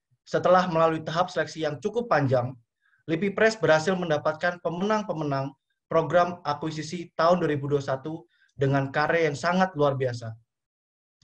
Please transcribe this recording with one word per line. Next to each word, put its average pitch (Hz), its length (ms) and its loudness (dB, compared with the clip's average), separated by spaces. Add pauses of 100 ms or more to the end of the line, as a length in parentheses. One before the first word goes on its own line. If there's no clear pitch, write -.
(260)
setelah 180 400 4
melalui 160 400 2
tahap 170 240 0
seleksi 156 320 -4
yang 147 160 -4
cukup 233 320 -4
panjang, 131 400 2 (560)
Lipi 175 240 -2
Press 220 240 2
berhasil 156 400 2
mendapatkan 175 640 -2
pemenang-pemenang 165 960 -4 (320)
program 170 560 0
akuisisi 156 720 -6
tahun 170 320 2
dua 147 80 0
ribu 139 160 -4
dua 143 80 2
puluh 139 160 -6
satu 156 180 -8 (460)
dengan 135 320 0
karya 156 400 2
yang 143 80 -6
sangat 180 400 2
luar 143 160 2
biasa. 117 400 -6 (880)